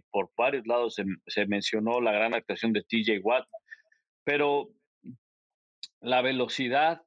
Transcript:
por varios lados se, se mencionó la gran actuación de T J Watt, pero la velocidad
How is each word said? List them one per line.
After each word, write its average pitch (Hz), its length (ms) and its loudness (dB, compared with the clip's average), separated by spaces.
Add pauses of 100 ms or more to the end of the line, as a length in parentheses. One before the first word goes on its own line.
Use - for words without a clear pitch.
por 95 260 -2
varios 127 300 0
lados 117 300 0
se, 98 80 -4 (240)
se 104 180 -2
mencionó 107 560 0
la 113 100 4
gran 110 220 0
actuación 110 400 -2
de 104 100 -2
T 113 220 0
J 107 160 2
Watt, 120 260 0 (760)
pero 143 460 0 (1300)
la 127 220 2
velocidad 131 840 0